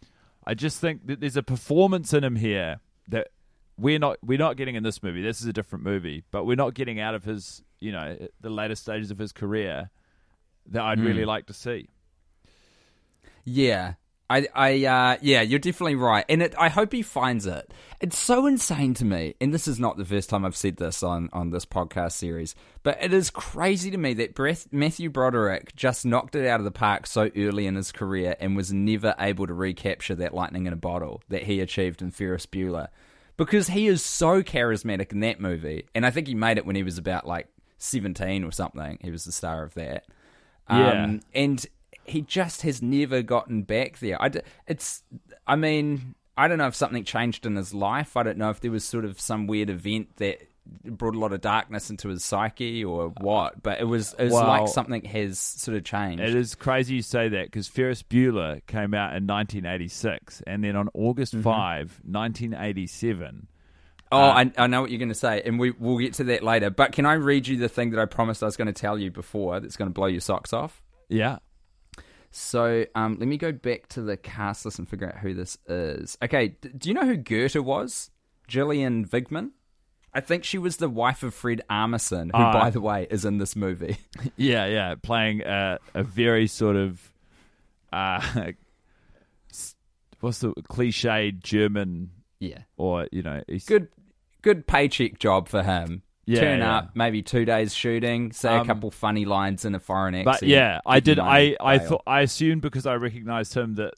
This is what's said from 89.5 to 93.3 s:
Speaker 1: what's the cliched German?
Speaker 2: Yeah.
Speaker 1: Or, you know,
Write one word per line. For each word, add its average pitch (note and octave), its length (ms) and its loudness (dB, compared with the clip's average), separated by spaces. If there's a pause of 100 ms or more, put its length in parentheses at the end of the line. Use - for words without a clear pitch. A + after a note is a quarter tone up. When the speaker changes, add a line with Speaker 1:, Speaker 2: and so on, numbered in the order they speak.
Speaker 1:
what's A#2 200 -4
the A2+ 140 -2 (160)
cliched G#2+ 720 0
German? G2+ 720 0 (280)
Speaker 2:
Yeah. - 200 -10 (180)
Speaker 1:
Or, F2 340 -2
you F2+ 120 -4
know, D2 240 -6